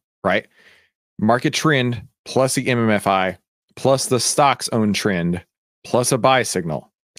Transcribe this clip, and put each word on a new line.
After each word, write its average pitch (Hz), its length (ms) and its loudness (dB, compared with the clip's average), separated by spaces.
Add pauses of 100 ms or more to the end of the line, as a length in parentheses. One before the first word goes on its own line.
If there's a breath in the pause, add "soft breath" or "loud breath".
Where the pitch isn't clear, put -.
(240)
right? 98 220 0 (720 soft breath)
Market 120 360 0
trend 123 520 0 (200)
plus 131 280 0
the 127 140 -4
M 123 100 2
M 113 140 2
F 104 160 2
I 92 320 0 (360)
plus 131 320 0
the 127 120 0
stock's - 500 0
own 110 240 0
trend 87 500 -2 (400)
plus 120 280 0
a 135 80 0
buy 131 240 4
signal. 82 480 -6 (280)